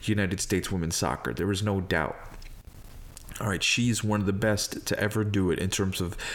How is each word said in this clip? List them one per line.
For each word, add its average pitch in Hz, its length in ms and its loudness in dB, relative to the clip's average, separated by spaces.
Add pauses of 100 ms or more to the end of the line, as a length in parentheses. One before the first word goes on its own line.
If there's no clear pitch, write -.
United 98 380 0
States - 320 0
women's 85 240 0
soccer. - 360 0
There 90 180 0
is 98 120 0
no 98 180 2
doubt. 87 360 0 (1200)
All 104 80 0
right, 95 140 0
she's 120 400 2
one 107 180 2
of 95 60 0
the 101 60 4
best 104 540 0
to - 120 0
ever 107 260 2
do 98 260 4
it 76 80 2
in 92 120 0
terms 95 300 0
of 87 160 -2 (180)